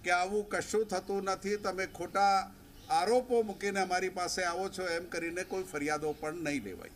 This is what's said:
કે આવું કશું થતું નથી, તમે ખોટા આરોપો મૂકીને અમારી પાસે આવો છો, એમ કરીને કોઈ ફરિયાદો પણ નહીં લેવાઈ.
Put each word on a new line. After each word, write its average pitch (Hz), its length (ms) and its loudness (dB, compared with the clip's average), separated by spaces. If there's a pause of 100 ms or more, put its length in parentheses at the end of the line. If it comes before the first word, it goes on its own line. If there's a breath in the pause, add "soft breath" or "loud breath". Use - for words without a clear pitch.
કે 180 100 -2
આવું 190 340 2
કશું 208 420 0
થતું 190 460 -2
નથી, 202 240 -2
તમે 190 280 -2 (120)
ખોટા 196 360 4 (560)
આરોપો 233 520 4
મૂકીને 196 380 -2
અમારી 185 300 2
પાસે 180 340 -2
આવો 175 240 0
છો, 185 200 -6
એમ 170 220 0
કરીને 170 340 -4
કોઈ 190 280 -4
ફરિયાદો 151 420 0
પણ 156 300 -6
નહીં 143 200 -2
લેવાઈ. 87 320 -10